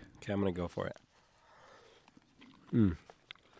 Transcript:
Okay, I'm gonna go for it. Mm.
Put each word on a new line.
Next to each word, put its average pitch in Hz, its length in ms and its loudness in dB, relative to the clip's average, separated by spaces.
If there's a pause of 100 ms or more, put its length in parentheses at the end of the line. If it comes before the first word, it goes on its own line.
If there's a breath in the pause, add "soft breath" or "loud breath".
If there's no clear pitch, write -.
(180)
Okay, - 160 -6
I'm 101 80 0
gonna 98 100 2
go 87 160 -4
for 92 200 -6
it. - 100 -10 (1800 soft breath)
Mm. 101 240 6 (640 loud breath)